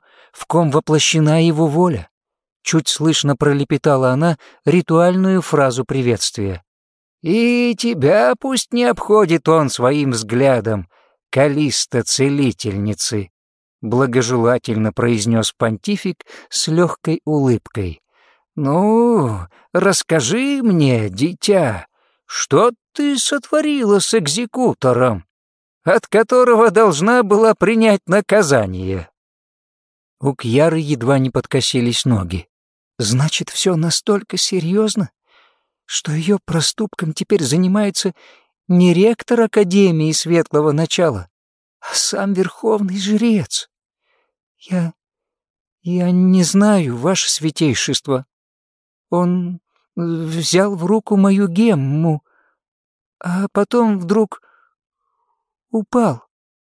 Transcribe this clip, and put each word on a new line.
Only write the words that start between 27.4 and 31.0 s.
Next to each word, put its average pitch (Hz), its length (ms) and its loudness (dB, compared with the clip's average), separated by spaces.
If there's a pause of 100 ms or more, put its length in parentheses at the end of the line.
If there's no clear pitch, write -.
принять 220 500 2
наказание. 110 1040 0 (1120)
У 135 160 -2
Кьяры 147 440 2
едва 139 380 0